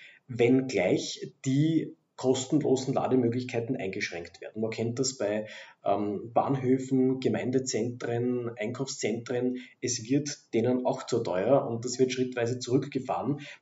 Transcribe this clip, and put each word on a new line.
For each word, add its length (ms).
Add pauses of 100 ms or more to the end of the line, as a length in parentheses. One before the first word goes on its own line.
(280)
wenngleich 1040 (120)
die 520 (240)
kostenlosen 720
Lademöglichkeiten 840
eingeschränkt 640
werden. 180
Man 100
kennt 280
das 180
bei, 300 (400)
ähm, 480
Bahnhöfen, 840
Gemeindezentren, 1400
Einkaufszentren. 1000 (240)
Es 240
wird 480
denen 320
auch 220
zu 140
teuer 460
und 200
das 120
wird 140
schrittweise 460
zurückgefahren. 840 (220)